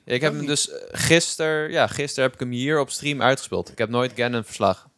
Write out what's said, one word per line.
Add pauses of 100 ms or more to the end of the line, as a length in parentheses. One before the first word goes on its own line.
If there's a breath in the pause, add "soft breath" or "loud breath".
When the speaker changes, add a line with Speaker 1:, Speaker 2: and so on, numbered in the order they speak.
Speaker 1:
Ik
Speaker 2:
heb
Speaker 1:
ook
Speaker 2:
hem
Speaker 1:
niet.
Speaker 2:
dus,
eh,
gister-,
ja,
gisteren
heb
ik
hem
hier
op
stream
uitgespeeld.
Ik
heb
nooit
Ganon
verslagen (160)